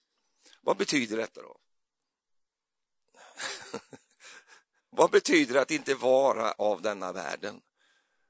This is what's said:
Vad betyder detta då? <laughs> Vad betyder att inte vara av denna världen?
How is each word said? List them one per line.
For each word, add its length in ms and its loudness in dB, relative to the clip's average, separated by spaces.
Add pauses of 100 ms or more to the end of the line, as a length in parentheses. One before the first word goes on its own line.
(600)
Vad 160 -2
betyder 400 -2
detta 240 -8
då? 180 -20 (2250)
<laughs> 1160 -20
Vad 220 4
betyder 440 4
att 160 2
inte 240 -2
vara 560 2
av 300 -2
denna 300 -6
världen? 500 -10 (680)